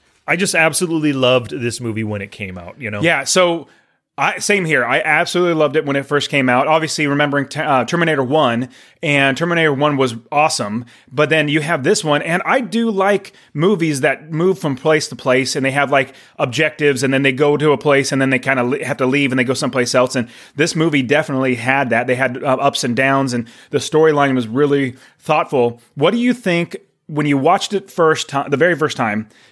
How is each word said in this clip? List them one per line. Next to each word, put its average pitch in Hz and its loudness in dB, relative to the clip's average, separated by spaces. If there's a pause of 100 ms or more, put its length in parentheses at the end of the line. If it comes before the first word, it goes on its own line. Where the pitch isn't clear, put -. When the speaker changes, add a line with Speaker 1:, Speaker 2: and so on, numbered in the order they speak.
(280)
Speaker 1:
I 147 0
just 180 -2
absolutely 160 0
loved 127 2
this 120 -6
movie 113 -6
when 104 -6
it 101 -14
came 92 -12
out, 87 -16
you 117 -10
know? 104 -6
Speaker 2:
Yeah, 160 0
so 170 0 (500)
I, 180 -2
same 196 0
here. 143 0
I 127 0
absolutely 175 0
loved 151 0
it 151 0
when 139 -2
it 139 -2
first 139 -2
came 135 2
out. 123 2
Obviously, 156 0
remembering 143 0
Ter-, 147 -8
uh, 131 2
Terminator 160 0
one, 127 0 (340)
and 139 2
Terminator 165 0
one 143 0
was 131 0 (160)
awesome. 127 0 (260)
But 143 0
then 151 2
you 151 0
have 151 -2
this 143 2
one, 147 0
and 170 -2
I 226 0
do 226 -2
like 196 0 (200)
movies 160 0
that 143 -2
move 175 0
from 143 -4
place 156 0
to 131 -14
place, 131 0
and 139 -4
they 135 0
have, 139 0
like, 135 0 (240)
objectives, 143 0
and 135 0
then 135 2
they 135 2
go 147 2
to 147 2
a 135 0
place, 139 0
and 135 0
then 135 0
they 131 0
kinda 131 -2
li-, 123 -2
have - -4
to 135 0
leave, 135 0
and 135 -2
they 127 2
go 127 0
someplace 123 -2
else. 127 2
And 117 -2 (280)
this 151 0
movie 156 2
definitely 135 0
had 127 -2
that. 117 0
They 127 0
had, 127 -4
uh, 151 0
ups 139 -2
and 120 -2
downs, 135 0
and 117 -4 (220)
the - -2
storyline 147 2
was 123 -2
really 139 0 (240)
thoughtful. 123 0 (140)
What 202 2
do 240 0
you 240 2
think 170 -2 (280)
when 151 -2
you 143 2
watched 165 2
it 196 -4
first 156 0
ti-, 143 -4
the 147 0
very 170 4
first 143 -2
time, 107 -2 (220)